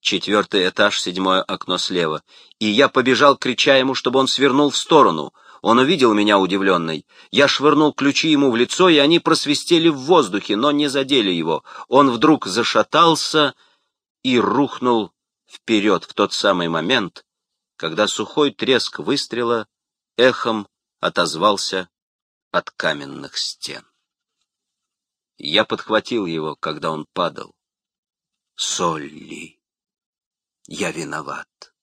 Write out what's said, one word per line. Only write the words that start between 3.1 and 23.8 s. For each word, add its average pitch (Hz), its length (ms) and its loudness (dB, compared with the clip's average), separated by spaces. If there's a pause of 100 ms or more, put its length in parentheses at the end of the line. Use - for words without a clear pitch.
крича 131 400 0
ему, 131 180 0
чтобы 127 240 -2
он 131 100 0
свернул 135 420 2
в - 60 -8
сторону. 90 560 2 (300)
Он 113 160 2
увидел 131 360 4
меня 104 240 4
удивлённой. 90 680 0 (240)
Я 139 180 4
швырнул 147 440 2
ключи 139 360 -2
ему 143 220 2
в 113 60 0
лицо, 123 320 2
и 165 100 6
они 151 200 4
просвистели 165 680 0
в 151 80 0
воздухе, 127 600 0
но 143 160 0
не 147 160 0
задели 131 420 0
его. 82 340 -2 (240)
Он 135 220 4
вдруг 120 360 2
зашатался 143 1080 2 (680)
и 127 160 2
рухнул 117 720 0 (340)
вперёд 104 580 0
в - 100 -20
тот 104 180 0
самый 90 360 0
момент, 85 560 -4 (520)
когда 92 320 -2
сухой 139 420 -2
треск - 480 -2
выстрела 120 680 -4 (480)
эхом 117 500 2 (320)
отозвался 90 920 -2 (600)
от - 200 -6
каменных 71 680 -8
стен. - 500 -10 (1500)